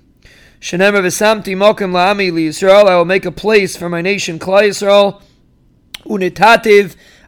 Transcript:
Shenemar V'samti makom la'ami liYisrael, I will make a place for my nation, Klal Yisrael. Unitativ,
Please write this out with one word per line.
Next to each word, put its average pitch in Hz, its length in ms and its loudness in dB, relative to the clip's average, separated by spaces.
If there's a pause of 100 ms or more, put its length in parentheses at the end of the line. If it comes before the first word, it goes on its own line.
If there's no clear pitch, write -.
(600)
Shenemar 196 400 0
V'samti 190 560 -2
makom 202 340 0
la'ami 185 400 0
liYisrael, 190 560 2
I 185 80 4
will 175 80 2
make 185 220 -2
a 170 80 -8
place 202 420 0
for 175 140 -10
my 170 120 -6
nation, 180 380 -6
Klal 202 300 2
Yisrael. 202 520 0 (840)
Unitativ, 202 880 0 (320)